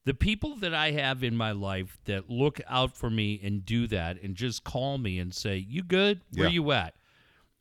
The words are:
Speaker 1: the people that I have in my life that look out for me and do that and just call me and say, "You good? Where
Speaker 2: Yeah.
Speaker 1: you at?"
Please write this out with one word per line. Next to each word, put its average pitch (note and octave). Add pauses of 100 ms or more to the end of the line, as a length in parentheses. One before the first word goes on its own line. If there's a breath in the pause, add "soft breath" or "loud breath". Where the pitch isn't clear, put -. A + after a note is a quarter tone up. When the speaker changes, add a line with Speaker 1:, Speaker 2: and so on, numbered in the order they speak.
Speaker 1:
the -
people A3
that F3+
I D#3
have C3+
in A#2
my A2+
life G2
that G2
look C3
out B2+
for A#2+
me G#2
and G2+
do A#2
that F2+
and G2
just A2+
call C#3
me G2+
and F2+
say, G2
"You A2
good? F#3 (120)
Where F#3
Speaker 2:
Yeah. E3+
Speaker 1:
you D3+
at?" F#2 (640 soft breath)